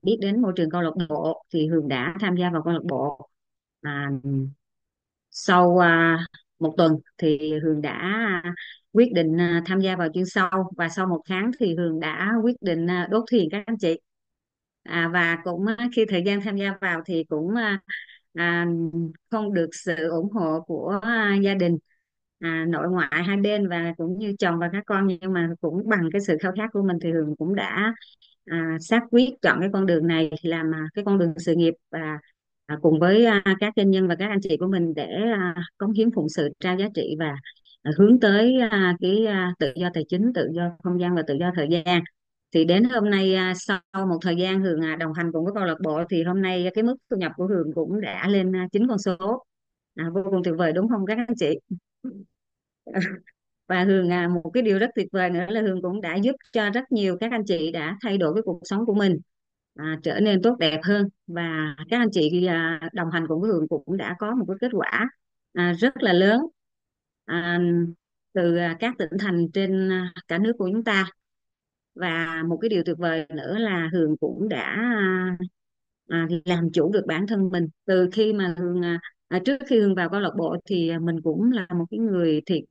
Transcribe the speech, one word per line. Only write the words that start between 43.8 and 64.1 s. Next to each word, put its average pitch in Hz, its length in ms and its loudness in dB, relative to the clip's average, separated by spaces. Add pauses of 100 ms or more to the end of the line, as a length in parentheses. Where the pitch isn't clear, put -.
một 170 120 0
thời 175 140 0
gian 185 260 0
Hường, 170 200 0
à, 160 140 -2
đồng 160 180 -4
hành 170 180 -2
cùng 165 140 -2
với 196 100 -4
câu 202 100 -2
lạc 160 180 -2
bộ 160 260 -2
thì 165 140 0
hôm 180 180 0
nay 185 340 0
cái 214 80 2
mức 240 120 2 (140)
thu 226 80 -2
nhập 165 200 -2
của 180 100 -2
Hường 165 280 0
cũng 170 260 -2
đã 113 260 -4
lên, 185 280 2
à, 185 160 -2
chín 208 160 2
con 226 120 0
số. 196 460 -4 (500)
À, 165 180 -4
vô 190 180 -2
cùng 185 120 0
tuyệt 175 140 0
vời 165 160 2
đúng 190 160 0
không 208 160 0
các 214 120 -2
anh 233 220 -2
chị? 156 200 0 (1300)
<laughs> 185 400 -4 (420)
Và 180 160 0
Hường, 190 280 4
à, 175 160 0
một 170 260 -2
cái 254 100 2
điều 196 160 2
rất 226 160 0
tuyệt 190 160 -2
vời 185 180 0
nữa 175 200 -2
là 220 120 -2
Hường 190 200 0
cũng 180 200 -4
đã 170 140 -6
giúp 233 200 2 (180)
cho 214 160 0
rất 240 220 -4
nhiều 196 280 0
các 226 120 -4
anh 220 140 -4
chị 165 260 -2
đã 170 300 -6
thay 202 160 -2
đổi 165 160 2
cái 220 120 0
cuộc 180 180 -4
sống 202 220 -2
của 220 80 0
mình, 196 260 2 (560)
à, 156 280 -6
trở - 160 -2
nên 202 220 4
tốt 240 180 2
đẹp 156 240 0
hơn. 202 260 2 (180)
Và 160 480 -4 (140)
các 226 100 0
anh 233 120 2
chị, 180 360 2
à, 165 460 -2
đồng 165 180 -4
hành 165 160 -2
cùng 160 140 -2
với 220 100 0
Hường 160 160 0
cũng 165 300 -4
đã 175 220 -6